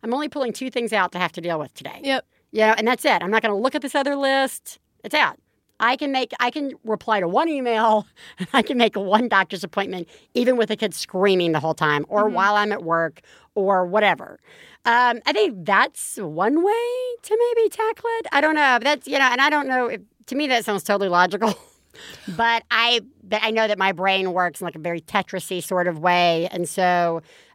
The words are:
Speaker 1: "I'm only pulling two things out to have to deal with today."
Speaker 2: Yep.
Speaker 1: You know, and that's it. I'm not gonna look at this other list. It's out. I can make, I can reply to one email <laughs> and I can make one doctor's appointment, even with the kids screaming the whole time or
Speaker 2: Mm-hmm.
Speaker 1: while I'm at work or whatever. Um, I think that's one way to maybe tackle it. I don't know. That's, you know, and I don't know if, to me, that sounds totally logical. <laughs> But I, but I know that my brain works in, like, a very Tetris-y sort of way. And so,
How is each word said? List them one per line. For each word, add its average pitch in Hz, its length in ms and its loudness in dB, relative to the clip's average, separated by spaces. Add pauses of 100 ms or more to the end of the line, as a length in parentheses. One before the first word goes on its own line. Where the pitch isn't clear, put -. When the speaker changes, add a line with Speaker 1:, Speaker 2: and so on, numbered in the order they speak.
Speaker 1:
"I'm 240 100 -4
only 294 160 -4
pulling 254 240 -6
two 262 160 -8
things 233 240 -4
out 185 200 2
to 180 60 -6
have 180 140 -2
to 175 80 -12
deal 165 180 -4
with 143 140 -10
today." - 300 -16
Speaker 2:
Yep. 269 220 -2 (260)
Speaker 1:
You 220 100 -4
know, 214 160 6
and 220 100 0
that's 247 180 0
it. 226 180 4
I'm 180 80 -2
not 220 100 4
gonna 208 160 0
look 254 180 0
at 302 60 -2
this 285 140 -8
other 285 200 0
list. 269 640 -2 (240)
It's 208 120 -6
out. 277 220 2 (420)
I 240 160 2
can 277 160 -4
make, 262 280 -2
I 247 100 2
can 277 220 -6 (140)
reply 214 340 -2
to 180 80 -2
one 254 220 0
email 226 580 0 (160)
<laughs> - 160 -20
and 180 120 -6
I 226 120 4
can 254 160 -2
make 226 160 2
one 208 340 2
doctor's 190 340 0
appointment, 190 440 -6 (260)
even 247 240 2
with 220 120 0
the 214 60 0
kids 208 220 -4
screaming 185 540 0
the 156 80 2
whole 156 160 -2
time 147 340 2
or 208 160 2
Speaker 2:
Mm-hmm. 214 80 0
Speaker 1:
while 196 220 2
I'm 208 160 0
at 202 120 -6
work 165 380 -2 (320)
or 190 320 2
whatever. 190 540 0 (460)
Um, - 420 2
I 302 60 0
think 254 340 0
that's - 500 0
one 208 460 0
way 453 240 0 (360)
to 480 320 0
maybe 453 140 2
tackle 453 400 -4 (100)
it. - 120 -10
I 277 100 2
don't 311 140 2
know. 269 260 4
That's, 277 260 -2
you 277 120 -2
know, 269 60 4
and 247 140 2
I 285 120 4
don't 285 160 0
know 254 200 0
if, 185 140 -6 (260)
to - 80 -8
me, 294 120 -2
that 240 180 0
sounds 202 180 -4
totally 202 260 0
logical. 185 440 2
<laughs> - 160 -14 (680)
But 233 320 2
I, 233 320 2 (220)
but 214 200 -2
I 220 60 2
know 220 180 2
that 208 120 -2
my 190 120 2
brain 190 400 0
works 175 300 -2
in, 185 40 -8
like, 170 100 -8
a 160 40 -14
very 170 220 -6
Tetris-y 185 600 -4
sort 180 260 -2
of 170 100 -4
way. 175 540 2
And 175 180 -6
so, 175 540 0 (320)